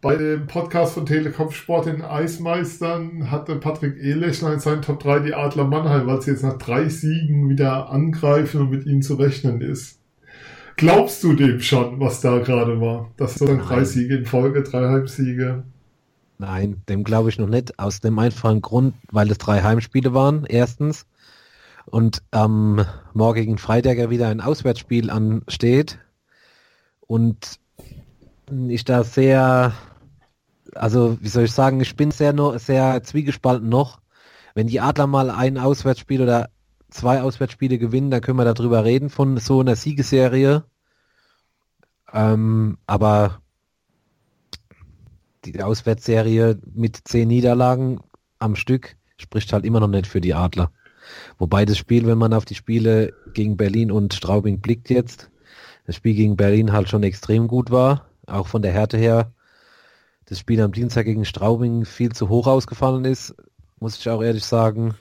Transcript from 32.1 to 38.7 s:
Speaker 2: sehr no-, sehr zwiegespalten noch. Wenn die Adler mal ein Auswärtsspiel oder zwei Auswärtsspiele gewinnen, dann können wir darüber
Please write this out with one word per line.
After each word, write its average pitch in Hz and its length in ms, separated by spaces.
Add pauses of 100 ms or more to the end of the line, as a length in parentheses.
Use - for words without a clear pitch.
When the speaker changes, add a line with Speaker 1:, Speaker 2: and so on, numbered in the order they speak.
Speaker 2:
sehr 147 200
no-, 143 260
sehr 131 460
zwiegespalten 127 640
noch. 123 320 (560)
Wenn 110 120
die 117 120
Adler 139 280
mal 135 240
ein 131 260
Auswärtsspiel 135 640
oder 120 280 (400)
zwei 127 320
Auswärtsspiele 127 560
gewinnen, 123 340
dann 123 100
können 127 180
wir 120 120
darüber 117 340